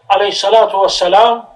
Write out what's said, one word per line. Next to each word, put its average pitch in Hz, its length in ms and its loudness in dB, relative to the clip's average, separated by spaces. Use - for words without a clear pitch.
aleyhissalatu 196 760 0
vesselam 208 720 0